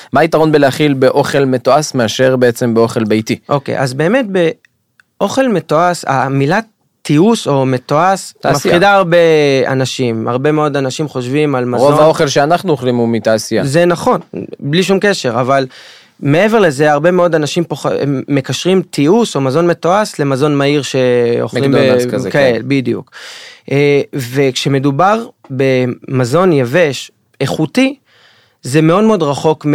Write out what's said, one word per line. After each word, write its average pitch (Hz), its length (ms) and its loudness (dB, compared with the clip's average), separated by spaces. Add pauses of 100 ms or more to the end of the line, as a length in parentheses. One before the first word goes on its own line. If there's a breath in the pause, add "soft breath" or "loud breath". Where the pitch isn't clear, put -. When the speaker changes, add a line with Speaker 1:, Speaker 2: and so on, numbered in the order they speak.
(120)
Speaker 1:
מה 139 80 2
היתרון 160 320 2
בלהכיל 143 420 2
באוכל 135 500 0
מתועש 131 500 0
מאשר 131 420 0
בעצם 120 380 0
באוכל 113 300 0
ביתי? 107 340 -2 (100)
Speaker 2:
אוקיי, 139 320 -4
אז 131 140 -2
באמת 202 320 0 (960)
באוכל 262 280 -2
מתועש, 170 580 0
המילה 135 540 0 (420)
תיעוש 190 460 2
או 135 180 0
מתועש 151 760 0
Speaker 1:
תעשייה. 151 340 0
Speaker 2:
מפחידה 196 200 4
הרבה 175 220 2 (500)
אנשים, 123 640 -2
הרבה 135 240 0
מאוד 151 240 0
אנשים 139 320 -4
חושבים 135 460 -2
על 123 100 -2
מזון. 123 280 2
Speaker 1:
רוב 151 80 2
האוכל 156 280 2
שאנחנו 160 440 0
אוכלים 123 240 -2
הוא 117 120 0
מתעשייה. 110 560 -2
Speaker 2:
זה 151 200 2
נכון, 175 360 0 (400)
בלי 156 220 -2
שום 190 180 0
קשר, 135 400 -2
אבל 131 260 0 (540 loud breath)
מעבר 190 380 2
לזה, 151 340 2
הרבה 151 180 2
מאוד 175 240 2
אנשים 156 300 -2
פוח-, 151 220 -8
הם 135 420 -2
מקשרים 143 640 -2
תיעוש 180 460 0
או 139 40 -2
מזון 139 260 0
מתועש 170 540 -2
למזון 143 340 0
מהיר 143 280 0
שאוכלים 123 880 0
Speaker 1:
מקדונלדס 131 340 2
Speaker 2:
ב-, 123 60 -4
Speaker 1:
כזה, 127 200 -4
Speaker 2:
כאל, 139 260 2
Speaker 1:
כן. 113 120 -8
Speaker 2:
בדיוק. 120 420 -2 (600 loud breath)
אה, 143 300 2 (120)
וכשמדובר 139 1120 -2 (240)
במזון 131 1000 0
יבש, 139 580 0 (300)
איכותי, 247 560 -2 (680 soft breath)
זה 143 180 0
מאוד 170 240 2
מאוד 214 180 2
רחוק 147 440 -2
מ-, 147 80 0